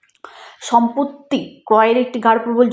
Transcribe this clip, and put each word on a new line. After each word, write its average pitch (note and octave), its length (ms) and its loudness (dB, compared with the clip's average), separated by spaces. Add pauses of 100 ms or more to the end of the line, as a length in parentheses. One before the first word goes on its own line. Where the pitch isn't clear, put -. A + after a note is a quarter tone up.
(720)
সম্পত্তি A#3+ 720 -2 (280)
ক্রয়ের A3 360 4
একটি B3 220 -8
গাঢ় A3 180 2
প্রবল A#3+ 280 0